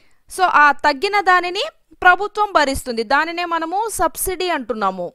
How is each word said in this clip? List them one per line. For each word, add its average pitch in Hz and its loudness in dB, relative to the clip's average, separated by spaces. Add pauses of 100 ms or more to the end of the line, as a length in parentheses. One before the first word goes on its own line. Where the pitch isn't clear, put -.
(360)
So 381 -4
ఆ 294 6
తగ్గిన 302 0
దానిని 359 2 (380)
ప్రభుత్వం 403 2
భరిస్తుంది. 254 -2
దానినే 320 -2
మనము 339 -4
సబ్సిడీ 370 -4
అంటున్నాము. 208 -4